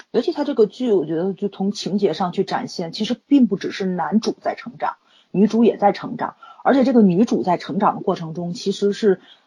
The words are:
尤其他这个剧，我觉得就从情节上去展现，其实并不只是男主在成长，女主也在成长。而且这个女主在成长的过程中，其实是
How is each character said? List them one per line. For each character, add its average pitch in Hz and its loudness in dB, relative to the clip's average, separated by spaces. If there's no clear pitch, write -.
尤 226 0
其 349 -2
他 294 -6
这 285 -4
个 226 4
剧， 247 -4
我 160 2
觉 165 -6
得 185 -2
就 202 -6
从 196 -4
情 196 -6
节 196 0
上 180 -2
去 196 -2
展 - -4
现， 165 -8
其 214 -6
实 226 -2
并 277 6
不 185 -2
只 - -6
是 - -4
男 175 0
主 - 0
在 - -4
成 - -14
长， - -6
女 196 4
主 220 0
也 214 4
在 202 4
成 - -10
长。 - -8
而 233 4
且 269 4
这 254 2
个 233 8
女 185 6
主 220 0
在 180 2
成 165 -6
长 202 2
的 - -10
过 180 -2
程 160 -10
中， 175 -6
其 196 -4
实 202 0
是 196 2